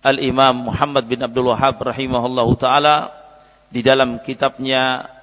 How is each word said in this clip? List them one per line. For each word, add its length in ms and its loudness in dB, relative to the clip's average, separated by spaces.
Al-Imam 680 2
Muhammad 360 -2
bin 160 -4
Abdul 280 0
Wahhab 280 0
rahimahullahu 800 -2
ta'ala 520 2
di 120 -6
dalam 400 2
kitabnya 800 -2